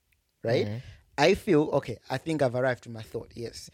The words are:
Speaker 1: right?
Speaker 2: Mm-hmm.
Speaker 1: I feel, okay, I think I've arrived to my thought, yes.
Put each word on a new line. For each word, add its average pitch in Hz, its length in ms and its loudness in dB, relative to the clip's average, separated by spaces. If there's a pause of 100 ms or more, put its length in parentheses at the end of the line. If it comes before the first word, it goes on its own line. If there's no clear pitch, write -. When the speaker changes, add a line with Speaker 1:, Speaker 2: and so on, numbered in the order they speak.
(420)
Speaker 1:
right? 117 240 2
Speaker 2:
Mm-hmm. 104 100 -6 (420)
Speaker 1:
I 165 160 6
feel, 156 300 4 (100)
okay, 131 240 -2 (120)
I 131 80 -2
think 156 240 -4
I've 123 120 2
arrived 127 300 -2
to 120 60 -14
my 113 120 -12
thought, - 320 -12
yes. 113 400 -12